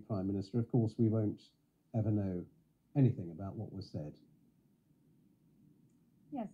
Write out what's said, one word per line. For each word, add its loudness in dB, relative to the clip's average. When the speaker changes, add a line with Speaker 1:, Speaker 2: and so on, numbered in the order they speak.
Speaker 1:
prime -2
minister. -2
Of -2
course, 2
we 6
won't 0
ever 2
know 0
anything 4
about -10
what -8
was -10
said. -10
Speaker 2:
Yeah, -6